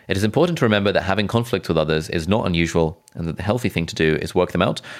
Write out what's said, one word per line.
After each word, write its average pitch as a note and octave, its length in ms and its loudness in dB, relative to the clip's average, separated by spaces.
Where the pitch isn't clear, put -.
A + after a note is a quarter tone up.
It F#2+ 80 0
is G2 80 2
important D#3 340 2
to C3 60 4
remember G#2 260 4
that D#2+ 120 0
having G2 240 0
conflicts A#2 420 -2
with D#2+ 80 2
others D#2 320 0
is D#2+ 180 -4
not G#2+ 180 2
unusual, E2 560 0
and E2 120 -8
that D#2 100 -6
the F2+ 60 -10
healthy G#2+ 260 -2
thing E2 180 -2
to - 80 -12
do D#2 260 2
is - 140 -8
work F2+ 160 2
them F2 100 0
out, - 200 0